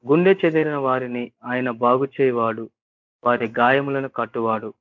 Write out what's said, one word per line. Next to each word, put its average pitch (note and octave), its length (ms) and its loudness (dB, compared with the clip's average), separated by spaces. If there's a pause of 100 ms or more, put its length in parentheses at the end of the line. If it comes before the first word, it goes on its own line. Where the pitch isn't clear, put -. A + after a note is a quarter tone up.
గుండె F3 280 4 (120)
చెదిరిన D#3 420 0
వారిని B2 380 -2 (260)
ఆయన B2+ 180 -2 (160)
బాగు B2+ 320 2
చేయవాడు, A#2 480 0 (600)
వారి A#2+ 240 0 (100)
గాయములను C3+ 600 2
కట్టువాడు. A2+ 640 -4